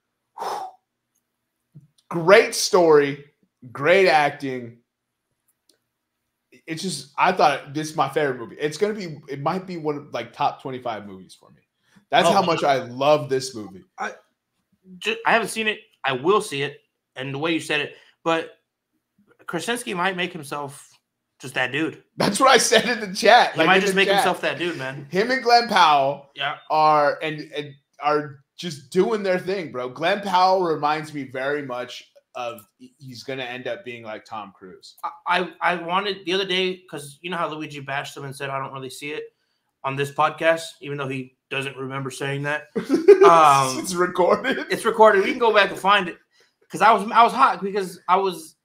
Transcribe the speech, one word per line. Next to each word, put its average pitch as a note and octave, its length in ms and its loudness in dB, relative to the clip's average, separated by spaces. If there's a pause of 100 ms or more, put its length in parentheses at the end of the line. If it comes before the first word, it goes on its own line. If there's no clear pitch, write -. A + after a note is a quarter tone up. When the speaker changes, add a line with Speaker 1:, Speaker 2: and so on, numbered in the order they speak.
(380)
Speaker 1:
<sighs> - 80 -10 (1600)
great F3+ 460 4
story, D3 680 4 (460)
great E3+ 380 2
acting. C#3 680 -2 (1900)
It's D#3+ 160 -10
just, - 360 -8
I E3 140 4
thought D3 420 2
this D#3 160 -6
is D#3 60 -14
my C#3+ 120 0
favorite C#3 300 -2
movie. A2 200 -14
It's D3 200 -4
gonna G#3 160 -2
be, F3 240 -10 (100)
it C#3 120 -10
might F3+ 260 -4
be F3+ 100 -10
one D3+ 200 -6
of, C#3+ 180 -14
like, A#2 180 -8
top - 300 -4
twenty-five B2 440 -10
movies F#2+ 320 -20
for - 120 -20
me. - 120 -20 (480)
That's F3+ 180 6
Speaker 2:
Oh, A3 40 4
Speaker 1:
how G3 100 4
Speaker 2:
wow. F3 40 2
Speaker 1:
much E3 180 0
I C#3+ 200 4
love C3+ 440 2
this C3 260 -4
movie. F#2+ 300 -14 (140)
Speaker 3:
I G#3 140 -8 (840)
ju-, A3+ 180 -6 (100)
I D#3+ 60 4
haven't A3+ 160 2
seen A3 180 -4
it. G#3 140 -4 (240)
I C3+ 80 0
will E3 280 2
see C#3 220 -6
it. C#3+ 180 -8 (360)
And C3+ 180 -8
the C#3 40 -6
way E3 140 -2
you D#3 80 -2
said D3 200 -4
it, - 160 -10 (260)
but E3 360 -4 (880)
Krasinski A#3 480 -6
might F3+ 220 -2
make F3+ 160 -6
himself C#3+ 560 -12 (520)
just B2+ 140 -14
that B2+ 180 -2
dude. D3+ 300 -4 (140)
Speaker 1:
That's - 220 0
what C4 120 6
I B3 80 8
said A3 300 2
in A#3 120 -4
the G3 160 -10
chat. A3 360 6
Speaker 3:
He D3+ 60 -10
Speaker 1:
Like, D#3+ 80 4
Speaker 3:
might F#3 100 6
Speaker 1:
in F#3+ 60 4
Speaker 3:
just G3+ 120 0
Speaker 1:
the - 20 0
Speaker 3:
make F#3+ 120 2
Speaker 1:
chat. G3 80 4
Speaker 3:
himself F3+ 260 0
that C#3+ 160 -4
dude, E3+ 200 -4
man. C3+ 320 -10
Speaker 1:
Him G#3 200 0
and B3+ 120 -2
Glenn A#3 260 4
Powell D3 640 4
Speaker 3:
Yeah. C#3+ 220 -6 (140)
Speaker 1:
are, D3+ 520 4
and, D#3 180 -6 (140)
and D3 200 -10 (260)
are D3 380 -2 (180)
just D#3+ 340 -12
doing G#3 320 0
their F#3 160 0
thing, F3 340 -8
bro. B2 160 -8
Glenn E3 320 -4
Powell F#3 420 2
reminds D3+ 500 -2
me C#3+ 120 -8
very C3+ 380 -4
much B2 420 -10 (300)
of, A#2 320 -10 (120)
he-, B2+ 200 -20
he's B2+ 260 -18
gonna C3+ 180 -8
end B2 240 -10
up A#2 180 -8
being A#2+ 200 -14
like G#2+ 200 -12
Tom G2+ 320 -12
Cruise. - 400 -20 (300)
Speaker 3:
I, F3+ 240 -2 (100)
I, E3+ 120 0
I - 100 -2
wanted G3 420 -4
the E3+ 80 -6
other F#3+ 140 -2
day, F#3 440 -4
'cause C#3+ 300 -16
you F3 100 -12
know F3+ 60 -8
how E3 120 -4
Luigi D3 320 -12
bashed C#3 360 -8
him C#3+ 80 -14
and C3+ 100 -12
said, C#3 140 -10
"I C3+ 100 -6
don't C3+ 140 -8
really C3 180 -12
see D3 200 -14
it" D3+ 140 -10 (600)
on C3+ 120 -6
this C#3 160 -2
podcast, D#3+ 520 0 (160)
even C#3+ 160 -10
though C#3 120 -8
he C3 280 -10 (140)
doesn't C3+ 260 -8
remember C3+ 340 -8
saying C#3 340 -6
that. D3 320 -6
Speaker 1:
<laughs> - 0 - (460)
Speaker 3:
Um, C#3+ 560 6
Speaker 1:
It's - 160 -6
recorded. F#3 720 0
Speaker 3:
It's F#3+ 160 -4
recorded. G#3+ 380 6
We A#3+ 80 0
can B3+ 80 -4
go A3+ 160 2
back G3 160 4
and D#3+ 80 -10
find F#3+ 300 2
it. - 100 -14 (520)
'Cause E3 120 -6
I G#3 100 8
was, G3+ 200 0
I A3 100 6
was A3 100 4
hot G#3+ 300 2
because F#3+ 460 -6
I F3+ 80 4
was, F#3 480 -4